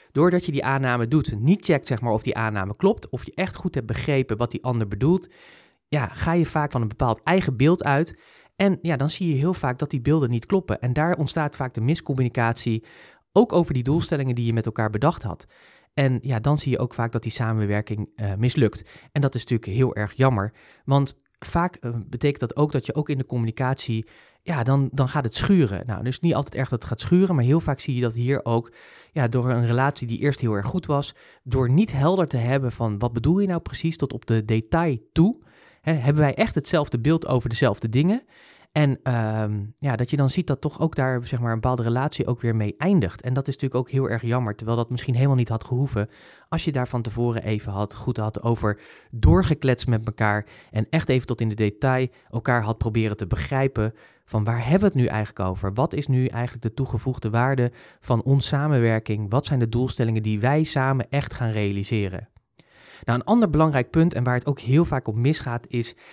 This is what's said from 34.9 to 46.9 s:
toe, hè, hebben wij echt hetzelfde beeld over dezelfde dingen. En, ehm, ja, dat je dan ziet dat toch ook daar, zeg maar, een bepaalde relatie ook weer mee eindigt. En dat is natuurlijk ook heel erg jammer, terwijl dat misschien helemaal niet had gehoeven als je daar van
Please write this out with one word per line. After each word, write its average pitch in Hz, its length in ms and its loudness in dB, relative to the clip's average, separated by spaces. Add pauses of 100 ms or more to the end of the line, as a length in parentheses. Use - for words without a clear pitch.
toe, 190 280 4 (400)
hè, 160 120 -2
hebben 147 300 2
wij 139 120 2
echt 226 200 0
hetzelfde 147 460 0
beeld 160 260 2
over 127 220 0
dezelfde 113 400 0
dingen. 160 360 2 (480)
En, 139 300 4
ehm, 110 600 0 (140)
ja, 131 180 0
dat 123 140 -2
je 147 60 0
dan 139 140 4
ziet 180 160 0
dat 139 140 0
toch - 200 -4
ook 160 140 0
daar, 127 320 0
zeg 123 140 -4
maar, 117 120 0
een 113 80 -2
bepaalde 123 220 0
relatie 127 440 0
ook 120 140 -2
weer 117 160 0
mee 104 220 -2
eindigt. 151 440 2
En 127 120 -4
dat 135 140 -4
is 135 60 -4
natuurlijk 131 260 -2
ook 123 100 -6
heel 135 180 0
erg 113 140 -2
jammer, 117 340 -2
terwijl 113 200 -2
dat 123 140 0
misschien 123 240 -2
helemaal 131 220 4
niet 120 120 2
had 113 160 -4
gehoeven 123 440 -2 (400)
als - 160 -2
je 151 80 0
daar 127 160 0
van 120 140 -2